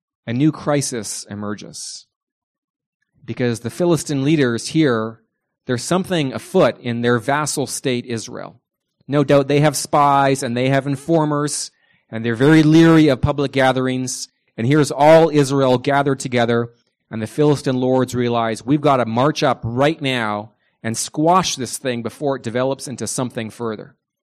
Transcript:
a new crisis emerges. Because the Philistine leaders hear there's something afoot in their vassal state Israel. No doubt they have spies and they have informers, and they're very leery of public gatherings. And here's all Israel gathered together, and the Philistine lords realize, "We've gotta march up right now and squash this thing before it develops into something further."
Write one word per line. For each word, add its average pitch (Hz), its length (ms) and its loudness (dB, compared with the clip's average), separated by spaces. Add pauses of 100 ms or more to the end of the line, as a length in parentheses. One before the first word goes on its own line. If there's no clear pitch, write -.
(280)
a 117 60 -6
new 147 180 2
crisis 135 720 -6
emerges. 104 800 -12 (1200)
Because 117 360 -4
the 117 100 -8
Philistine 156 520 0
leaders 135 440 0
hear 117 560 0 (420)
there's 123 180 -4
something 170 500 -2
afoot 127 460 0
in 120 220 -6
their 120 160 2
vassal 139 480 -2
state 123 400 -4
Israel. 107 560 -12 (460)
No 143 160 2
doubt 139 240 4
they 143 140 2
have 147 160 2
spies 139 640 2
and 120 120 -6
they 127 140 0
have 135 180 0
informers, 147 840 -2 (380)
and 110 160 -8
they're 117 100 -2
very 151 280 6
leery 160 440 6
of 131 140 0
public 143 300 -2
gatherings. 127 760 -2 (300)
And 113 100 -2
here's 147 240 4
all 160 380 6
Israel 135 480 2
gathered 139 420 0
together, 120 540 -2 (360)
and 113 120 -8
the 107 60 -8
Philistine 143 520 0
lords 127 360 0
realize, 117 500 -2
"We've 143 160 0
gotta 135 240 2
march 127 380 0
up 131 200 0
right 135 380 -2
now 110 520 -4 (300)
and 113 140 -6
squash 165 580 0
this 123 220 -8
thing 120 240 -6
before 135 340 -6
it - 80 -12
develops 127 440 -4
into 113 200 -10
something 120 420 -6
further." 110 460 -12 (280)